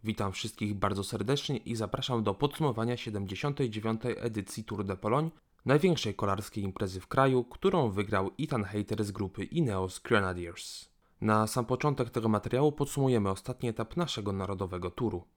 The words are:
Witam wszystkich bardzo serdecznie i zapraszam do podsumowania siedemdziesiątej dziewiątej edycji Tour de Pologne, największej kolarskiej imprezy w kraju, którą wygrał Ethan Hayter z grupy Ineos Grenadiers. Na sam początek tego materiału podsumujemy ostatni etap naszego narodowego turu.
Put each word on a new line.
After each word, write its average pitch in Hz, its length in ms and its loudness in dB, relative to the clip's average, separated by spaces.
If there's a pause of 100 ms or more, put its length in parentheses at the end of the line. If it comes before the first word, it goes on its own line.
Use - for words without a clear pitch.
Witam 107 280 -2
wszystkich 104 440 -6
bardzo 98 280 0
serdecznie 120 540 -2
i - 180 -4
zapraszam 110 480 -2
do 104 100 2
podsumowania 120 640 0
siedemdziesiątej 110 720 -2
dziewiątej 110 500 -2
edycji 107 440 -4
Tour 101 220 -4
de 95 120 -2
Pologne, 143 340 2 (340)
największej 143 500 4
kolarskiej 101 480 -2
imprezy 95 360 -4
w - 80 -16
kraju, 135 360 4
którą 175 460 2
wygrał 98 500 0
Ethan 123 240 0
Hayter 104 400 -2
z 101 80 -2
grupy 95 320 -4
Ineos 98 560 0
Grenadiers. 90 920 0 (320)
Na 107 260 4
sam 120 180 0
początek 123 440 0
tego 113 200 0
materiału 120 420 4
podsumujemy 131 580 2
ostatni 117 400 -4
etap 113 280 -4
naszego 113 340 -2
narodowego 92 600 -4
turu. 95 320 -2 (140)